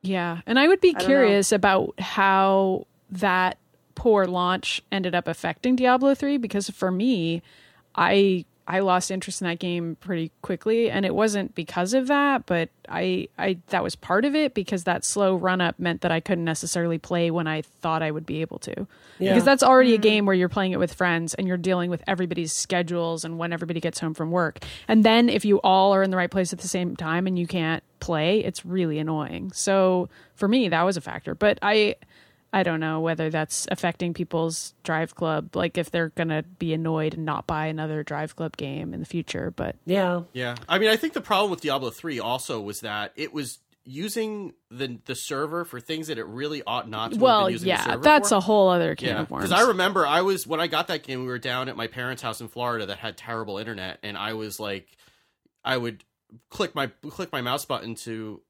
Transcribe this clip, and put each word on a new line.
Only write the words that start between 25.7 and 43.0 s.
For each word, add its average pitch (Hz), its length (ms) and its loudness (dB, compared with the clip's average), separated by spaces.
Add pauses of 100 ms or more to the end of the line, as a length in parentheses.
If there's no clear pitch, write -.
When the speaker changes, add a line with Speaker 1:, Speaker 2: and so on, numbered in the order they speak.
Speaker 1:
are 190 80 4
in 196 80 2
the 185 60 0
right 180 140 0
place 185 220 0
at 180 80 -12
the 180 80 -8
same 180 260 -2
time 170 320 -2
and 185 120 -2
you 175 100 -2
can't 165 340 -2 (180)
play, 170 440 0
it's - 220 -8
really 175 340 -2
annoying. 156 540 -4
So 185 540 2 (280)
for 202 100 0
me, 226 220 4
that 165 140 2
was 185 140 2
a 160 40 -6
factor. - 340 -10
But 208 280 2
I, 208 340 2 (560)
I 113 100 2
don't 160 180 0
know 160 200 -2
whether 160 280 0
that's 156 440 -4
affecting 175 420 -4
people's 165 580 -4 (120)
Drive 160 320 -4
Club, 160 400 -4
like, 175 200 -2
if 170 140 -4
they're 165 200 -2
gonna 156 340 -4
be 170 280 -6
annoyed 160 420 -2
and 165 120 -8
not 151 220 -6
buy 156 180 -4
another 156 380 -6
Drive 151 320 -8
Club 160 200 -8
game 143 380 -10
in - 60 -8
the 160 60 -8
future, - 480 -8
but - 200 -6 (100)
Speaker 3:
Yeah. 175 380 -2 (100)
Speaker 4:
Yeah. 123 220 -6 (140)
I 180 100 2
mean, 220 120 4
I 220 60 4
think 320 180 -4
the 269 60 -4
problem 202 300 0
with 170 100 -6
Diablo 135 300 -2
three 139 300 -8
also 120 400 -4
was 101 200 -10
that 104 360 -8